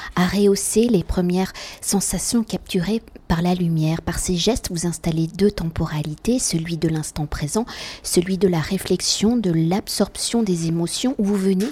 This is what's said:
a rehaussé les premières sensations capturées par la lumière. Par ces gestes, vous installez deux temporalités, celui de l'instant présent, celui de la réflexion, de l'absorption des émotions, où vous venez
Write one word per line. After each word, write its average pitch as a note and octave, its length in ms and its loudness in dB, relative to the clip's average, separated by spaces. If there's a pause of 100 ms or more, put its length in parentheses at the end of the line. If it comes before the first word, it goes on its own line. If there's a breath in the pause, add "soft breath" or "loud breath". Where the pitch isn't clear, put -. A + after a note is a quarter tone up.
(160 loud breath)
a F3+ 100 4
rehaussé G3+ 640 4
les F#3+ 160 4
premières F3+ 480 0 (280 loud breath)
sensations G3+ 600 0
capturées G3 580 -2 (280)
par E3 120 2
la F3+ 140 2
lumière. E3 480 0
Par - 160 -4
ces - 160 0
gestes, G3+ 360 0
vous E3+ 160 -2
installez E3 420 -2
deux G3 240 2
temporalités, E3 880 -2
celui E3+ 360 -2
de D#3+ 120 0
l'instant D#3 380 -4
présent, G#3+ 380 -2 (380 loud breath)
celui F#3+ 340 0
de F#3 120 4
la F3 100 2
réflexion, F#3+ 800 0
de F#3+ 160 2
l'absorption F#3+ 920 0
des F3 240 0
émotions, E3+ 520 0
où G#3+ 60 2
vous G3+ 120 2
venez F#3+ 360 2